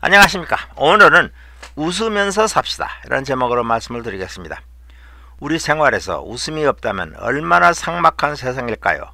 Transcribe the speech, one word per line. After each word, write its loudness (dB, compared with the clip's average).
안녕하십니까. 4
오늘은 6
웃으면서 -2
삽시다 -4
이런 -2
제목으로 0
말씀을 -4
드리겠습니다. -12
우리 -4
생활에서 0
웃음이 -8
없다면 -2
얼마나 2
삭막한 -2
세상일까요? -4